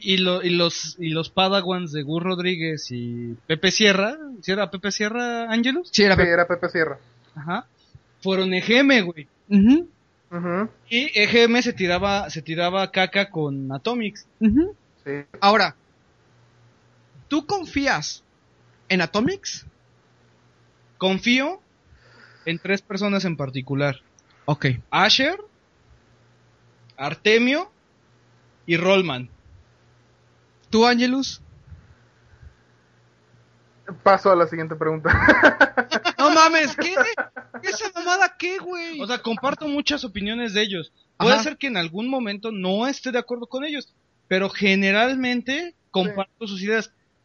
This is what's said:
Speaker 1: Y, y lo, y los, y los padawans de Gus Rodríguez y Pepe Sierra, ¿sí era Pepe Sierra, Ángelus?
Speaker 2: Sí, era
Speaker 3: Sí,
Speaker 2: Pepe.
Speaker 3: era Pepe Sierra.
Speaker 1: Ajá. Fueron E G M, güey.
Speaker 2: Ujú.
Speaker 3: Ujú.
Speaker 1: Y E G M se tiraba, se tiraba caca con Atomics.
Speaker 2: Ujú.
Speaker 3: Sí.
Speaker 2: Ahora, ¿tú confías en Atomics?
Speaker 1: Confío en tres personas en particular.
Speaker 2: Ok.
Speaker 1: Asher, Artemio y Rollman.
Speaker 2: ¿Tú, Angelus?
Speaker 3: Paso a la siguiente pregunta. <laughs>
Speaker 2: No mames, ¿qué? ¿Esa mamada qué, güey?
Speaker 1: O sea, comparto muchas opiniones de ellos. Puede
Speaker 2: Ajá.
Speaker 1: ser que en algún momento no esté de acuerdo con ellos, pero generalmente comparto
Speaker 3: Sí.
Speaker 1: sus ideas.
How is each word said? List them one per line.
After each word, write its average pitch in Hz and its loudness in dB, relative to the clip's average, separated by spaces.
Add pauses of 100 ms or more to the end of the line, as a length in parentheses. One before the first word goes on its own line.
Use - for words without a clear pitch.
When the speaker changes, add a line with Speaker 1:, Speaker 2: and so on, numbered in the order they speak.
Speaker 1:
Y, 196 0
y 185 4
lo, 180 0
y 175 0
los, 170 -2
y 165 -4
los 160 -4
padawans 185 -2
de 151 -6
Gus 160 -4
Rodríguez 175 -4
y 120 -8 (140)
Pepe 160 0
Sierra, 202 2 (260)
¿sí 180 -6
era 196 -2
Pepe 196 -8
Sierra, 233 -4
Ángelus? 262 0
Speaker 2:
Sí, 208 4
era 202 6
Speaker 3:
Sí, 170 4
Speaker 2:
Pepe. 175 4
Speaker 3:
era 175 4
Pepe 175 -2
Sierra. 156 -2 (340)
Speaker 1:
Ajá. 170 -8 (560)
Fueron 190 0
E 180 0
G 208 2
M, 269 6
güey. 170 -6 (200)
Speaker 2:
Ujú. 233 6 (420)
Speaker 3:
Ujú. 175 -4 (220)
Speaker 1:
Y 247 0 (140)
E 208 4
G 233 6
M 233 4
se 240 -2
tiraba, 185 -2
se 151 -10
tiraba 175 -2
caca 196 0
con 139 -4
Atomics. 220 -6 (140)
Speaker 2:
Ujú. 277 4 (300)
Speaker 3:
Sí. 139 -6 (280)
Speaker 2:
Ahora, 202 2 (1500)
¿tú 302 -2
confías 277 -4 (680)
en 185 2
Atomics? 247 -4 (1300)
Speaker 1:
Confío 240 0 (840)
en 165 -4
tres 190 -2
personas 196 -2
en 170 -4
particular. 135 -4 (440)
Speaker 2:
Ok. 147 0 (260)
Speaker 1:
Asher, 240 2 (1600)
Artemio 226 2 (960)
y 165 0
Rollman. 165 2 (1400)
Speaker 2:
¿Tú, 220 4
Angelus? 247 0 (2750)
Speaker 3:
Paso 196 6
a 180 6
la 170 4
siguiente 160 -8
pregunta. 160 -2
<laughs> - 2 (340)
Speaker 2:
No 294 4
mames, 320 4
¿qué? 330 -4 (720)
¿Esa 427 -6 (100)
mamada 359 0
qué, 359 -4
güey? 339 -10
Speaker 1:
O 202 -8
sea, 240 -4
comparto 269 -4
muchas 285 -2
opiniones 214 -6
de 208 0
ellos. 190 -6 (260)
Puede 233 4
Speaker 2:
Ajá. 330 2
Speaker 1:
ser 302 -6
que 285 -4
en 240 -4
algún 175 -4
momento 220 -6
no 196 -2
esté 262 -6
de 247 0
acuerdo 240 -6
con 262 -8
ellos, 294 -8 (400)
pero 190 0
generalmente 247 0 (180)
comparto 196 -4 (120)
Speaker 3:
Sí. - -8
Speaker 1:
sus 196 -10
ideas. 214 -2 (340)